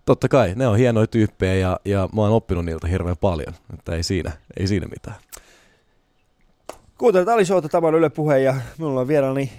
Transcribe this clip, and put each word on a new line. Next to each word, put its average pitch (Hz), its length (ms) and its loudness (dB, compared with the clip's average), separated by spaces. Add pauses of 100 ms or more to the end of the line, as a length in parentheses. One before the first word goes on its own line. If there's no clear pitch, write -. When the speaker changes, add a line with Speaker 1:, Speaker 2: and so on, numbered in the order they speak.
Speaker 1:
totta 139 240 0
kai, 110 280 2
ne 131 100 0
on 104 120 2
hienoja 113 280 4
tyyppejä 98 480 0
ja, 92 300 0
ja 98 280 -2
mä 107 80 -2
oon 104 120 2
oppinut 92 320 -2
niiltä 82 240 -6
hirveän 87 320 -2
paljon, 82 340 -2 (200)
että - 200 -10
ei 82 80 -4
siinä, 87 300 -4 (240)
ei 95 100 -4
siinä 92 200 -2
mitään. - 300 -16 (1800)
Speaker 2:
Kuuntelet 185 300 4
Ali 220 160 4
Showta, 170 240 0
tämä 165 200 0
on 156 60 2
Yle 160 160 4
Puhe 151 280 0
ja 135 160 2 (240)
minulla 143 220 -4
on 127 80 -4
vieraani, 139 500 0